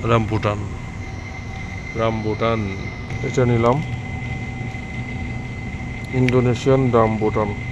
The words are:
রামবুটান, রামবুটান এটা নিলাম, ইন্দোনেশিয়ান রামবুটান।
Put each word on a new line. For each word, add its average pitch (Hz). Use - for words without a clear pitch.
রামবুটান, 110
রামবুটান 110
এটা 131
নিলাম, 120
ইন্দোনেশিয়ান 127
রামবুটান। 107